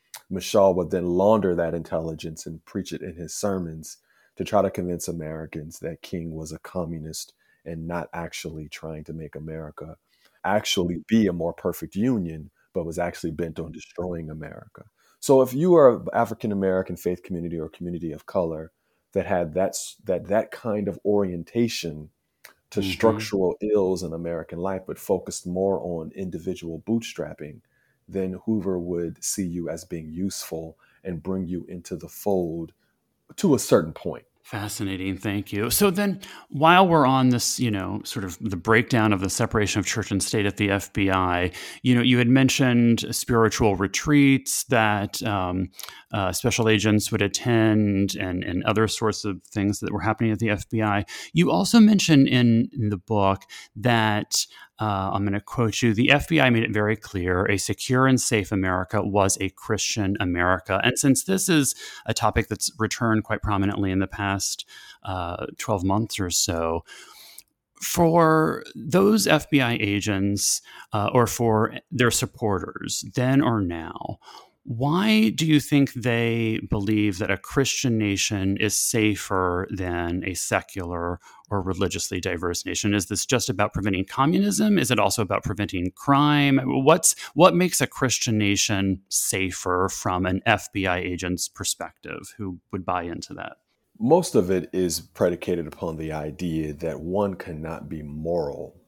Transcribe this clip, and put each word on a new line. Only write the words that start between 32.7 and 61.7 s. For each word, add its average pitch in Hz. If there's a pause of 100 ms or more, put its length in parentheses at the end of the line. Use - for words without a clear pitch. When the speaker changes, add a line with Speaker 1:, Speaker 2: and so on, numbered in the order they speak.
Speaker 1:
to 170
a 113
certain 82
point. 73 (180)
Speaker 2:
Fascinating. 98
Thank 101
you. 107
So 196
then, 196 (300)
while 170
we're 165
on 131
this, -
you 123
know, 98
sort -
of 90
the 98
breakdown 110
of 92
the 95
separation 107
of 95
church -
and 98
state 107
at 101
the 104
F 98
B 98
I, 90 (300)
you 123
know, 120
you 123
had 120
mentioned 123
spiritual 113
retreats 135
that, 104
um, 92 (420)
uh, 95
special 110
agents 107
would 107
attend 107
and, 92
and 95
other 110
sorts 107
of 95
things 101
that 80
were 104
happening 110
at 104
the 113
F 101
B 110
I. 104 (260)
You 170
also 190
mentioned 180
in, 120
in 107
the 101
book 98 (320)
that, 110 (360)
uh, 98
I'm 101
gonna 101
quote -
you, 117
"The 113
F 143
B 160
I 131
made 117
it 113
very 107
clear 90
a 98
secure 127
and 127
safe 104
America 95
was 98
a 95
Christian 101
America." 90
And 127
since 135
this 190
is 151 (300)